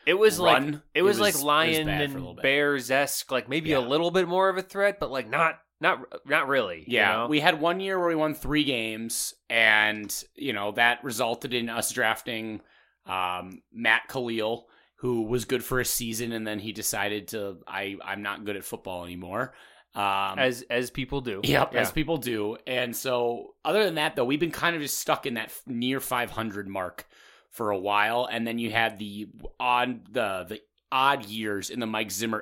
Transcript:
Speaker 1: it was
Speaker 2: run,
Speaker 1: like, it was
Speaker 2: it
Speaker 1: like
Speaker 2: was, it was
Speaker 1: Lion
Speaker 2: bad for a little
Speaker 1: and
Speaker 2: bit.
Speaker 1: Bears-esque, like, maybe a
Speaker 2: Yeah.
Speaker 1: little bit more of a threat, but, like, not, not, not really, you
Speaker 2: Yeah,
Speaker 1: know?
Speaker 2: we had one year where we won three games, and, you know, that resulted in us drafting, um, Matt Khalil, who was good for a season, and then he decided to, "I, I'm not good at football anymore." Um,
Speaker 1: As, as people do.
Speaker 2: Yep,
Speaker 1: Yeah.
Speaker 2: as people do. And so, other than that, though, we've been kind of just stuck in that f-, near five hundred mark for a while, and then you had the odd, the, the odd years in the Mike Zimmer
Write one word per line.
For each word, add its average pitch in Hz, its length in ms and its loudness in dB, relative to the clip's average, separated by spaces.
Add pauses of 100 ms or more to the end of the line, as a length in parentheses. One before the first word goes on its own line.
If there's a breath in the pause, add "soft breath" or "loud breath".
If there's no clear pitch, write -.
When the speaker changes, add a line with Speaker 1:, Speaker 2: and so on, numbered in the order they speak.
Speaker 1:
it 165 100 6
was 208 240 6
Speaker 2:
run, 143 340 6
Speaker 1:
like, 147 80 -8 (120)
it 156 100 2
was 196 160 6
Speaker 2:
it - 20 4
Speaker 1:
like 202 120 4
Speaker 2:
was, - 20 -2
it - 40 0
was 139 60 -2
Speaker 1:
Lion 156 420 4
Speaker 2:
bad 147 240 0
for 135 60 -8
a - 20 -6
little 131 120 -10
Speaker 1:
and - 60 -14
Speaker 2:
bit. - 60 -10
Speaker 1:
Bears-esque, 139 880 2
like, 123 160 0
maybe 156 240 -2
a 139 80 4
Speaker 2:
Yeah. 120 80 -2
Speaker 1:
little 165 240 2
bit 180 160 2
more 185 220 4
of 185 80 -2
a 190 40 -4
threat, 196 380 0
but, 135 120 -4
like, 127 180 -4
not, 160 300 2 (200)
not, 151 220 2 (240)
not 143 240 2
really, 101 300 0
you 82 180 -2
Speaker 2:
Yeah, 101 160 6
Speaker 1:
know? 117 140 0
Speaker 2:
we 147 120 2
had 156 220 4
one 170 180 0
year 190 180 -2
where 175 120 0
we 165 60 0
won 156 200 0
three 147 300 0
games, 113 680 -4 (160)
and, 107 640 4 (220)
you 139 160 -4
know, 104 220 -2
that 120 300 4
resulted 120 500 -2
in 117 160 -2
us 117 220 -4
drafting, 110 680 -2 (460 soft breath)
um, 90 560 -6 (120)
Matt 113 340 2
Khalil, 117 600 -4 (300 soft breath)
who 120 260 -2
was 117 220 0
good 123 180 -2
for 127 180 -2
a 117 40 0
season, 117 460 -4
and 110 160 -4
then 107 120 -4
he 107 120 -8
decided 104 580 -4
to, 101 280 -6 (100)
"I, 98 340 -6
I'm 98 200 -6
not 101 240 -6
good 101 100 -4
at 90 80 -10
football 90 400 -10
anymore." 90 500 -8 (400 loud breath)
Um, 98 460 0
Speaker 1:
As, 127 300 2
as 120 200 0
people 139 300 -6
do. 107 240 -4
Speaker 2:
Yep, 143 300 4
Speaker 1:
Yeah. 120 80 0
Speaker 2:
as 104 100 0
people 156 260 0
do. 110 380 -2 (100)
And 127 300 -2
so, 120 600 -2 (100)
other 202 180 4
than 170 120 0
that, 151 200 0
though, 135 80 2
we've 139 160 2
been 165 120 2
kind 170 240 0
of 156 60 -4
just 135 180 -4
stuck - 260 0
in 127 80 -2
that 110 140 -4
f-, - 200 -16
near 123 320 0
five 120 320 -2
hundred 104 380 -6
mark 92 360 -8 (440 soft breath)
for 107 220 -2
a 98 60 2
while, 104 540 2
and 117 160 -2
then 117 100 -4
you 117 140 -2
had 110 260 2
the 104 300 -10 (320)
odd, 123 540 0
the, 98 340 -2
the 107 140 -10 (300)
odd 135 340 4
years 104 440 -4
in 120 120 -8
the 113 40 -2
Mike 110 240 -4
Zimmer 107 320 -2